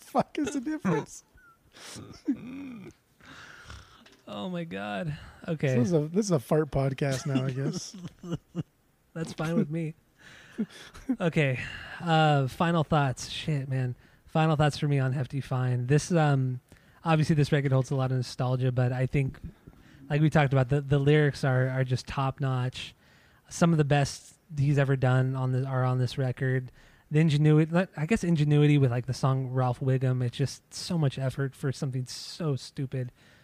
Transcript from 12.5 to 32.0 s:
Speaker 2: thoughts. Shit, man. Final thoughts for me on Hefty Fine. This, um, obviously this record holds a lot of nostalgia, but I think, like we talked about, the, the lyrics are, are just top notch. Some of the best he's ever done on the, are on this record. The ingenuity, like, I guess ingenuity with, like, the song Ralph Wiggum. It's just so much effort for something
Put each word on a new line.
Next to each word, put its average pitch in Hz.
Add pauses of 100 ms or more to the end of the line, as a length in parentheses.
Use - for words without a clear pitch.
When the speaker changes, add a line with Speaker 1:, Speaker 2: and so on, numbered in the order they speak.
Speaker 2:
thoughts. 143
Shit, 143
man. 131 (320)
Final 160
thoughts 147
for 151
me 143
on 131
Hefty 135
Fine. 123
This, 147
um, 139 (460)
obviously 160
this 147
record 143
holds 131
a -
lot 131
of 131
nostalgia, 127
but 123
I 127
think, 135 (720)
like 147
we 156
talked 143
about, 131
the, 143
the 139
lyrics 147
are, 127
are 131
just 127
top 135
notch. 127 (520)
Some 170
of 165
the 151
best 143 (240)
he's 139
ever 139
done 131
on 131
the, 131
are 131
on 127
this 123
record. 127 (400)
The 151
ingenuity, 151
like, 180
I 151
guess 220
ingenuity 147
with, 135
like, 123
the 127
song 131
Ralph 127
Wiggum. 131
It's 120
just -
so -
much 143
effort 135
for 143
something 127